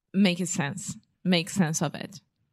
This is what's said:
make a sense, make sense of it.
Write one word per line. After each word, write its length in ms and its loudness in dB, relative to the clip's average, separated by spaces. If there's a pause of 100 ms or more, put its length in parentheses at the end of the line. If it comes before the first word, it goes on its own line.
(140)
make 260 4
a 60 0
sense, 500 -4 (280)
make 260 2
sense 320 0
of 120 -2
it. 260 -12 (320)